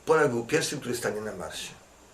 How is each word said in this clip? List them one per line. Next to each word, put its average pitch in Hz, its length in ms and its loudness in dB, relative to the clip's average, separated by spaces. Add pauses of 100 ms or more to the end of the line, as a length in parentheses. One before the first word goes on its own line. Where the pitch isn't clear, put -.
Polak 156 240 6
był 117 160 -2
pierwszym, 151 340 0
który 120 180 -4
stanie 104 240 -2
na 107 140 -8
Marsie. - 380 -10 (400)